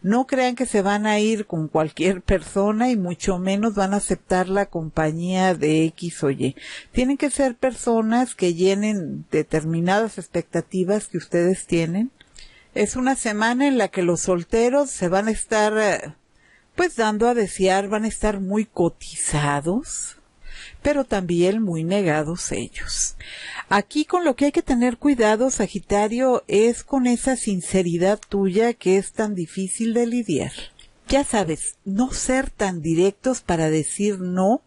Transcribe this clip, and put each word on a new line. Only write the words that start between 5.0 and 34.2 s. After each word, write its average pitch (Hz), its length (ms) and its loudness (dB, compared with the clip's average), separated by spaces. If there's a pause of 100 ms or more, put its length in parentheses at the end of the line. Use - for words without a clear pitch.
de 156 340 2
X - 360 -6
o 139 80 2
Y. 135 240 -2 (380)
Tienen 254 240 0
que 294 120 0
ser 262 260 0
personas 233 800 0
que 180 180 0
llenen 185 760 0
determinadas 165 880 0
expectativas 185 880 -4
que - 100 -6
ustedes 175 500 0
tienen. 170 420 0 (640)
Es 208 220 -2
una 254 200 0
semana 233 520 0
en 269 100 4
la 202 120 2
que 190 120 -2
los 170 200 2
solteros 233 680 2
se 180 200 -2
van 196 180 2
a 226 40 0
estar, 214 460 0
eh, 185 380 0 (600)
pues, 320 200 0
dando 214 320 2
a 247 60 4
desear, 196 560 2
van 214 160 -2
a - 20 0
estar 208 320 -2
muy 202 260 -2
cotizados, 156 1500 -2 (680)
pero 285 220 0
también 185 580 0
muy 170 220 -2
negados 165 680 -2
ellos. - 640 -6 (500)
Aquí 202 380 0
con 359 180 0
lo 285 120 2
que 277 100 2
hay 285 60 2
que 339 120 0
tener 247 340 0
cuidado, 240 540 2
Sagitario, 214 960 0
es 226 360 2
con 262 220 0
esa 247 300 2
sinceridad 185 840 0 (100)
tuya 202 440 2
que 190 240 2
es 190 140 -2
tan 214 240 -4
difícil 190 580 -4
de 240 140 2
lidiar. 226 460 -2 (540)
Ya 277 160 2
sabes, 170 520 -2 (100)
no 214 260 0
ser 262 380 -2
tan 185 320 -4
directos 185 600 0
para 165 280 0
decir 185 500 0
no 185 480 2